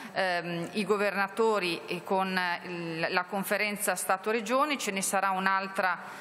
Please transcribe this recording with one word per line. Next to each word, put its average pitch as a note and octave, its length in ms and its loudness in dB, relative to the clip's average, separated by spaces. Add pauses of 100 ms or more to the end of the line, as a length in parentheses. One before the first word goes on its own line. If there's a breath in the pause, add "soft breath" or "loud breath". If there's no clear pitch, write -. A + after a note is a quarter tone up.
(120 loud breath)
ehm, F3 600 0
i G#3 140 0
governatori G3+ 1000 2
e F3 180 -6
con, F#3 320 0
eh, F3+ 300 0
il, E3 460 -4
la F3+ 140 2
conferenza G3+ 720 0
Stato-Regioni, A#3 840 0
ce - 120 -4
ne F#3+ 120 -2
sarà G3 300 0
un'altra, F#3+ 640 0 (220 loud breath)